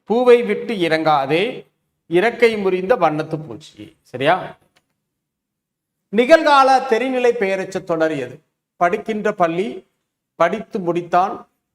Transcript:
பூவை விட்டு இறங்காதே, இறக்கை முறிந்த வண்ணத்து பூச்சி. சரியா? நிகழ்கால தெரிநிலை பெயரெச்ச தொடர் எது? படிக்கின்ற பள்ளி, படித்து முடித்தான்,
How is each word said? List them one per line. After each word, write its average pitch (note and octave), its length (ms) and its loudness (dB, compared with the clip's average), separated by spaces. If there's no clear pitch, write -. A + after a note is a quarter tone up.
பூவை A#3+ 400 4
விட்டு G#3+ 320 -6
இறங்காதே, D#3 880 0
இறக்கை A3+ 500 0
முறிந்த F#3 380 0
வண்ணத்து D#3 520 -2
பூச்சி. - 540 -20
சரியா? C#3+ 560 -2
நிகழ்கால C4+ 760 4
தெரிநிலை B3 440 0
பெயரெச்ச F#3+ 520 -4
தொடர் D#3+ 280 -2
எது? C3 280 -8
படிக்கின்ற G#3+ 560 -2
பள்ளி, F#3 560 -4
படித்து G3 440 -2
முடித்தான், F3 680 -2